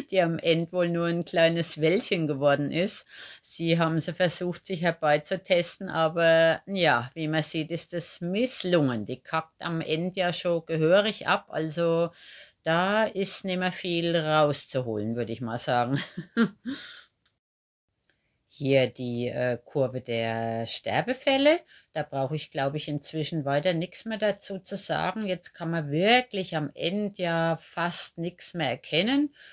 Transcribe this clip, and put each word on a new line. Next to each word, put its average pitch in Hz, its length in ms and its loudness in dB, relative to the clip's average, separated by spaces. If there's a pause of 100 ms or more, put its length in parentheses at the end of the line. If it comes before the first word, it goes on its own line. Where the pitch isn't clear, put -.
(120)
die 185 100 4
am 165 160 2
Ende 165 340 0
wohl 175 180 0
nur 170 180 0
ein 170 180 0
kleines 165 560 2
Wellchen 170 460 2
geworden 143 440 2
ist. 185 360 -2 (340)
Sie 165 380 0
haben 160 200 2
so 160 140 -4
versucht, 180 540 -2
sich 175 160 -4
herbeizutesten, 175 1080 0
aber 165 800 4
ja, 151 480 2
wie 160 120 -4
man 156 140 0
sieht, 160 300 -4
ist 170 240 -8
es - 260 -6
misslungen. 170 840 0
Die 127 120 -8
kackt - 440 -6
am 165 180 -4
Ende 180 380 -2
ja 175 140 0
schon 170 340 -2
gehörig 175 600 2
ab, 202 220 0
also 165 600 0 (500)
da 185 440 2
ist - 400 -4
nicht 180 120 -2
mehr 180 140 0
viel 170 440 0
rauszuholen, 135 1000 0
würde 117 180 -4
ich 117 80 -8
mal 117 160 -4
sagen. 123 420 0 (360)
<laughs> 226 40 2 (2000)
Hier 131 380 2
die, 120 400 -4
äh, 123 340 -2
Kurve 127 380 -2
der 113 640 -2
Sterbefälle. 269 960 0 (320)
Da 151 100 -4
brauche 135 320 -4
ich, - 160 -8
glaube 139 240 -2
ich, 156 140 -6
inzwischen 151 560 -4
weiter 147 260 0
nichts 170 320 -6
mehr 220 140 -6
dazu 202 420 -4
zu - 160 -8
sagen. 185 500 -4
Jetzt 185 280 -6
kann 165 180 -6
man 156 200 -2
wirklich 190 640 2
am 151 160 -2
Ende 202 500 -4
ja 165 380 0
fast - 560 -6
nichts 170 360 -8
mehr 160 140 -2
erkennen. 226 640 0 (200)